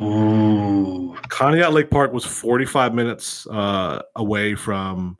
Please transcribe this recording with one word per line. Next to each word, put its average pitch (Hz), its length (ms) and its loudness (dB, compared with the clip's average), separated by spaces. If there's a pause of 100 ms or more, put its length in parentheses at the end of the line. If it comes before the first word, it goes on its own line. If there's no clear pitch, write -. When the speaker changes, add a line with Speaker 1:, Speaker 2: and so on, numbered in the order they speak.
Speaker 1:
Ooh. 104 1160 2 (120)
Speaker 2:
Conneaut 156 440 2
Lake 151 180 2
Park 135 220 2
was 120 120 -4
forty-five 123 680 0
minutes, 117 540 -4
uh, 98 540 -2 (120)
away 104 400 -2
from 95 640 -6